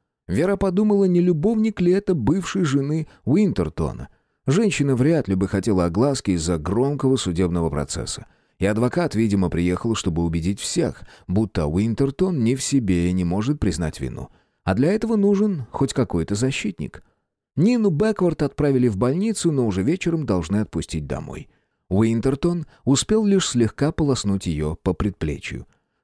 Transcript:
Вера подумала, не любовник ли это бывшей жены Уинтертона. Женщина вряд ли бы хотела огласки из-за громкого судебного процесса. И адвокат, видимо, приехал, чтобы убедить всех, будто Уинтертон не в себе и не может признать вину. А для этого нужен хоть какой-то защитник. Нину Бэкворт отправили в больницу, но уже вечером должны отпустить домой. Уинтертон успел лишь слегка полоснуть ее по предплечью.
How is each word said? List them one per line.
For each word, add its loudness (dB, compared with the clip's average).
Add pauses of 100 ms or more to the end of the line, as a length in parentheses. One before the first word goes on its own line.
(280)
Вера 0
подумала, 2
не 4
любовник 0
ли 4
это 0
бывшей 0
жены 0 (160)
Уинтертона. 0 (360)
Женщина 2
вряд 2
ли 2
бы 0
хотела 2
огласки 0
из-за 0
громкого 0
судебного 0
процесса. -6 (340)
И 0
адвокат, 0
видимо, 2
приехал, 0
чтобы -2
убедить -2
всех, -4 (220)
будто -2
Уинтертон 0
не 2
в -6
себе 2
и 0
не 0
может -2
признать -4
вину. -8 (380)
А 0
для 2
этого 0
нужен 2
хоть -2
какой-то -2
защитник. -4 (540)
Нину 2
Бэкворт 0
отправили 2
в 0
больницу, 0
но 0
уже 0
вечером -2
должны 0
отпустить -4
домой. -10 (380)
Уинтертон 0 (180)
успел 2
лишь 2
слегка 0
полоснуть -2
ее -2
по -2
предплечью. -6 (360)